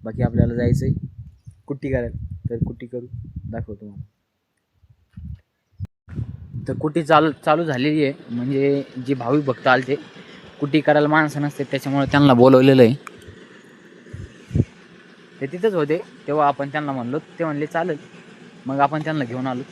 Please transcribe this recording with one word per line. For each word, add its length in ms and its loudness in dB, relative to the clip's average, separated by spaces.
बाकी 180 -8
आपल्याला 340 2
जायचं 300 2
आहे 220 -2
कुट्टी 240 -6
करायला, 440 -4
तर 60 -6
कुट्टी 320 -6
करू, 180 -10
दाखवू 300 -10
तुम्हाला. 280 -18
तर 60 -6
कुट्टी 300 -4
चालू, 280 2
चालू 180 0
झालेली 400 -2
आहे, 100 0
म्हणजे 540 -2
जे 60 -2
भाविक 320 -2
भक्त 220 -2
आले 200 4
ते 80 -2
कुट्टी 220 0
करायला 260 4
माणसं 340 2
नसते, 220 -4
त्याच्यामुळे 420 -2
त्यांना 280 6
बोलवलेलं 480 8
आहे. 280 4
ते 40 -4
तिथंच 280 -2
होते, 280 0
तेव्हा 200 2
आपण 220 -2
त्यांना 220 -4
म्हणलो, 280 -4
ते 240 -10
म्हणले, 220 -4
"चालेल." 320 -4
मग 140 -4
आपण 240 0
त्यांना 220 -2
घेऊन 220 -8
आलो. 240 -6